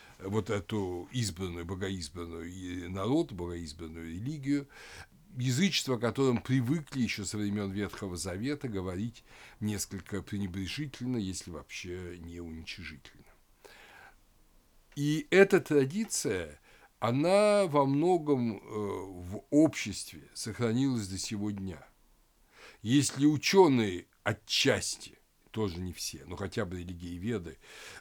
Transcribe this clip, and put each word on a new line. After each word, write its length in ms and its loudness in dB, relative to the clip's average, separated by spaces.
вот 320 -2
эту 600 -2
избранную, 520 -4
богоизбранную 840 -6
и 380 -8
народ, 440 0
богоизбранную 760 -8
религию. 600 -4
Язычество, 600 0
о 20 -8
котором 440 2
привыкли 600 0
еще 220 0
со 140 -4
времен 320 0
Ветхого 460 -4
Завета 520 -4
говорить 540 -4
несколько 600 -4
пренебрежительно, 960 -4
если 320 -4
вообще 680 -10
не 220 -12
уничижительно. 840 -12
И 340 0
эта 300 8
традиция – 1000 0
она 680 4
во 180 4
многом, 720 4
э, 40 -12
в 880 -6
обществе 840 2
сохранилась 760 0
до 100 -6
сего 320 -4
дня. 360 -8
Если 460 4
ученые 800 6
отчасти, 960 0
тоже 300 -2
не 120 -4
все, 340 -10
но 100 -8
хотя 280 -4
бы 140 -6
религиоведы, 800 -6